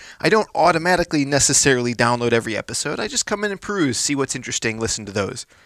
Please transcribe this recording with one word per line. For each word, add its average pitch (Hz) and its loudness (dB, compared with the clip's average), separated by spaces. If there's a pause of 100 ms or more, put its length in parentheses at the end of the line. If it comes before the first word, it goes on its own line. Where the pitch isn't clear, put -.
(220)
I 156 2
don't 214 2
automatically 170 2
necessarily 131 2
download 120 2
every 113 0
episode. 143 -6
I 220 -4
just 254 -4
come 208 -4
in 208 -2
and 190 -8
peruse, 165 -2
see - -2
what's 131 -2
interesting, 113 -4
listen 113 -4
to 101 -12
those. 98 -4 (200)